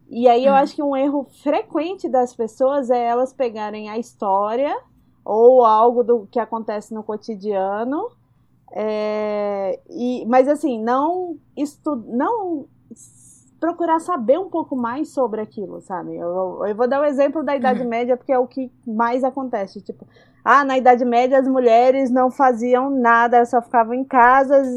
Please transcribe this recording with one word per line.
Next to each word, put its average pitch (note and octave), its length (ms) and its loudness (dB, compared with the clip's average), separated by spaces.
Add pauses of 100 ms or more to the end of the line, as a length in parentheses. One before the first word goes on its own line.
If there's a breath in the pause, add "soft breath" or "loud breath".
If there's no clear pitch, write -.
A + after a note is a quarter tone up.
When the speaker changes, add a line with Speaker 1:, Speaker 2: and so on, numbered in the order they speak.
Speaker 1:
E A#3+ 180 2
aí A#3+ 180 4
eu C#4 80 4
Speaker 2:
Hum. - 20 4
Speaker 1:
acho C#4+ 200 0
que D#4 60 -6
um C#4+ 140 -2
erro C#4 320 -2 (160)
frequente E4+ 680 -4
das B3 260 -2
pessoas B3+ 540 -2
é B3 160 0
elas B3 280 -2
pegarem G#3+ 560 -8
a A3 80 -10
história A3+ 760 -4 (500)
ou A#3+ 400 6
algo A#3 380 4
do A3 280 0
que B3 80 -4
acontece G#3+ 540 -6
no A3 100 -10
cotidiano, G#3+ 1040 -6 (680)
é, G#3 1040 -4 (100)
e, B3 360 -6
mas B3+ 220 4
assim, C#4+ 340 -2
não D4+ 560 -2 (200)
estu-, C#4+ 500 -8
não E4+ 580 -4 (260)
s-, - 680 -20
procurar E4 400 -2
saber D#4+ 400 0
um F#4+ 100 -10
pouco D4+ 260 -6
mais B3+ 340 -6
sobre A3 320 -4
aquilo, F3 400 -12
sabe? E3 340 -10
Eu, F3 500 -6
eu G#3 100 -4
vou B3 120 0
dar C#4 140 -2
o D4+ 40 0
exemplo C#4+ 380 -2
da C#4+ 120 -4
Idade B3+ 260 -2
Speaker 2:
Uhum. A#3+ 80 -6
Speaker 1:
Média, A#3+ 260 -2
porque B3 160 -6
é B3+ 80 2
o B3 80 -2
que B3+ 240 -10 (160)
mais A#3 360 -2
acontece, B3 580 -6
tipo, - 260 -18 (360 soft breath)
ah, C4+ 200 4
na C4+ 140 0
Idade B3 260 4
Média B3+ 340 2
as C4 100 2
mulheres B3+ 640 4
não B3+ 220 2
faziam B3 580 2
nada, A#3+ 480 4
elas A#3+ 120 2
só A#3+ 120 0
ficavam A3+ 320 0
em C4 120 -4
casas C4+ 720 4